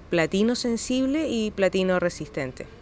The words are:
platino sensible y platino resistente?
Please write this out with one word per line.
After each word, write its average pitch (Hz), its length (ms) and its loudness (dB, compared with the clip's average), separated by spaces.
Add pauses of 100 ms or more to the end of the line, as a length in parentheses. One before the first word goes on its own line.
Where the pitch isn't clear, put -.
platino 190 460 2
sensible 262 720 0
y 220 240 0
platino 185 480 2
resistente? 156 680 -4 (140)